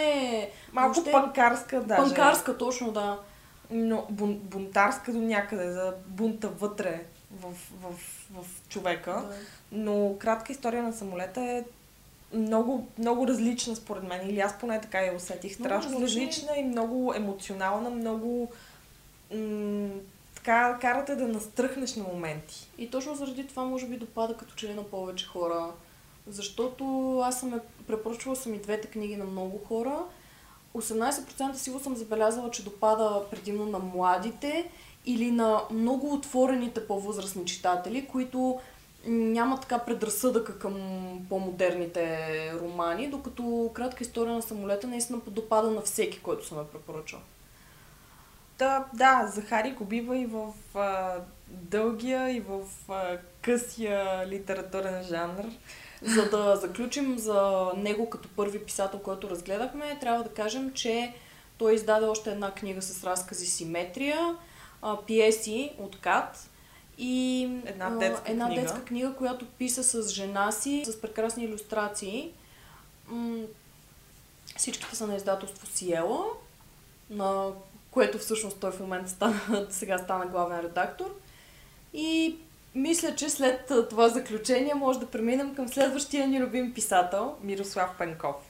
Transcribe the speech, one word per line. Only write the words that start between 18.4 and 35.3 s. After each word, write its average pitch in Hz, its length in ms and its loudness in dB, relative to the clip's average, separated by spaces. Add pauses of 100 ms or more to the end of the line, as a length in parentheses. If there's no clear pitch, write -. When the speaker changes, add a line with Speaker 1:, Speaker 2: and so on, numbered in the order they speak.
Speaker 2:
м, 208 540 -2 (460)
така 240 460 4
карате 269 360 2
да 240 120 0
настръхнеш 254 680 -2
на 208 80 -4
моменти. 165 640 -6 (100)
Speaker 1:
И 240 120 -8
точно 269 240 -4
заради 269 320 -6
това 254 180 -6
може 262 220 -2
би 247 100 -6
допада 226 400 -4
като - 180 -18
че 214 140 -8
ли 208 60 -6
на 208 100 -6
повече 185 420 -6
хора. 170 440 -2 (560)
Защото 233 580 -4 (400)
аз 254 160 0
съм 254 120 -4
я, 233 80 -2 (260)
препоръчвала 233 500 -4
съм 233 180 -6
и 202 40 -6
двете 214 300 -4
книги 208 280 -6
на 202 80 -6
много 190 340 -6
хора. 233 400 -2 (760)
Осемнайсет 240 520 0
процента 269 320 -4
сигурно 262 260 -6
съм 262 120 -4
забелязала, 226 540 2
че 208 140 -8
допада 214 680 4
предимно 208 360 -4
на 202 120 -2
младите 185 920 0 (360)
или 240 240 2